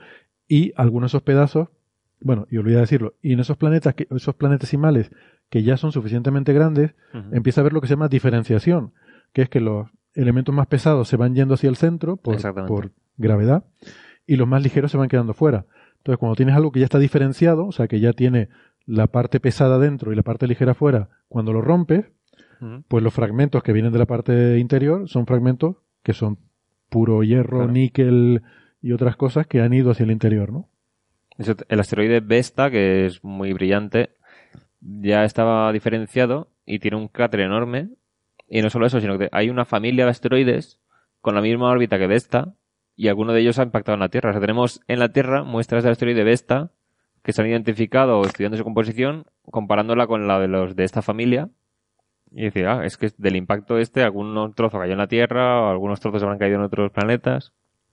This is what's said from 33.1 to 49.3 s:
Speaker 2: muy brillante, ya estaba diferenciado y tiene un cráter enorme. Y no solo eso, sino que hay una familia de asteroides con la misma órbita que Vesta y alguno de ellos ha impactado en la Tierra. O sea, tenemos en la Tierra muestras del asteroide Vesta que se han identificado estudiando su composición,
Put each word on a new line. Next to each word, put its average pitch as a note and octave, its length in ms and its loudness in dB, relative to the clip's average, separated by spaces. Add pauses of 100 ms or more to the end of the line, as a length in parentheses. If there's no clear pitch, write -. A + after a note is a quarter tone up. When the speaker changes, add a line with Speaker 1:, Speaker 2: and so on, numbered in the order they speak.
Speaker 2:
muy G2 300 -8
brillante, G2+ 640 -2 (640)
ya G#2 440 0
estaba A2 480 2
diferenciado A#2 760 -2 (180)
y G#2 140 -8
tiene G#2+ 160 -4
un G#2+ 100 -8
cráter A2+ 340 -2
enorme. A#2+ 500 -4 (580)
Y A2 120 -2
no G#2+ 100 0
solo A#2 160 0
eso, B2 140 0
sino G2+ 180 -2
que G2 120 -2
hay G#2+ 200 0
una B2 140 -2
familia A#2+ 400 0
de B2 60 2
asteroides B2 680 -2 (400)
con G#2 160 -2
la G#2 40 2
misma A#2+ 300 0
órbita A#2+ 280 2
que F#2+ 100 0
Vesta B2 460 -2 (420)
y G#2+ 120 0
alguno G#2+ 240 0
de A2+ 80 4
ellos A#2 180 2
ha C3 40 0
impactado A2 320 -2
en G2+ 60 -2
la F#2 100 0
Tierra. A#2+ 200 -2
O - 20 0
sea, G2+ 80 -4
tenemos A#2 480 -2
en B2 100 -2
la A#2+ 140 0
Tierra C#3 320 0
muestras A#2 400 -2
del A#2+ 80 2
asteroide A#2 320 0
Vesta B2 460 0 (520)
que G#2+ 100 -4
se - 80 -2
han A2 80 0
identificado A2+ 760 0
estudiando G2+ 340 -4
su A2 60 -6
composición, A2+ 600 -4 (260)